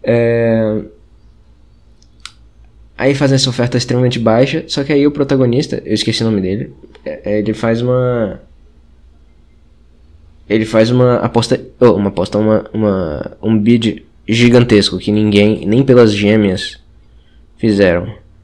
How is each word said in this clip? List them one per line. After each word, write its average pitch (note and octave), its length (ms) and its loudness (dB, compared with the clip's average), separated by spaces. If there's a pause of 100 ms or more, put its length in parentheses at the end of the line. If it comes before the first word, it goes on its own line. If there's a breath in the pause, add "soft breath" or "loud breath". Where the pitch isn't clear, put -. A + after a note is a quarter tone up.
É... A#2 760 0 (2000)
Aí C#3 200 0
fazem C#3 220 0
essa C3+ 120 0
oferta B2 260 -2
extremamente B2 440 -2
baixa, B2+ 480 0
só - 160 -6
que D3 100 -4
aí C#3+ 140 2
o D3 40 0
protagonista, C3+ 720 -2
eu G2+ 120 -4
esqueci - 260 -4
o A#2 60 0
nome G#2+ 140 0
dele, F#2+ 340 -6 (280)
é, D#2 300 -8
é, G#2+ 60 0
ele G#2+ 160 -2
faz A2+ 260 -2
uma, B2 580 -2 (2000)
ele G#2+ 160 0
faz A2+ 280 2
uma B2 240 2
aposta, - 440 -2 (200)
oh, A#2 140 6
uma G2+ 160 0
aposta, F#2+ 280 -4
uma, G#2+ 340 0
uma, F#2+ 680 -4
um A2 160 0
bid A2+ 480 0 (220)
gigantesco A#2 720 2
que G#2 120 -4
ninguém, G#2 540 2
nem A2+ 180 2
pelas B2 300 6
gêmeas, G2+ 640 0 (800)
fizeram. G2 580 0 (280)